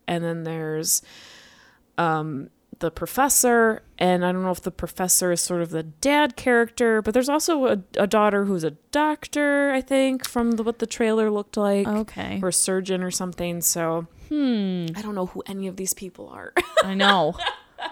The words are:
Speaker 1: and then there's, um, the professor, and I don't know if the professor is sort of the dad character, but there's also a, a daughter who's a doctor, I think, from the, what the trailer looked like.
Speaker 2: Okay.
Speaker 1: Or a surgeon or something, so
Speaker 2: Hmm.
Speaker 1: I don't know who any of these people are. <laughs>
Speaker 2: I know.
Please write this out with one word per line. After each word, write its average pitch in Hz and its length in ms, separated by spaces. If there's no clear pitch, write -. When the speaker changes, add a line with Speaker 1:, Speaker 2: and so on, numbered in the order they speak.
Speaker 1:
and 170 160
then 165 200
there's, 160 580
um, 156 520
the 170 100
professor, 233 920
and 180 280
I 180 60
don't 185 120
know 185 80
if 175 100
the 185 100
professor 180 600
is 170 80
sort 175 200
of 165 100
the 160 120
dad 277 540
character, 233 640
but 214 120
there's 254 140
also 294 400
a, 208 120
a 202 100
daughter 202 380
who's 190 180
a 156 80
doctor, 294 800
I 262 100
think, 262 440
from 233 260
the, 226 120
what 233 160
the 226 80
trailer 220 420
looked 208 280
like. 202 280
Speaker 2:
Okay. 208 560
Speaker 1:
Or 190 60
a 170 60
surgeon 185 500
or 180 80
something, 175 500
so 165 460
Speaker 2:
Hmm. 214 560
Speaker 1:
I 202 60
don't 208 140
know 185 100
who 185 220
any 196 200
of 185 80
these 190 200
people 175 340
are. - 240
<laughs> - 160
Speaker 2:
I 190 100
know. 190 420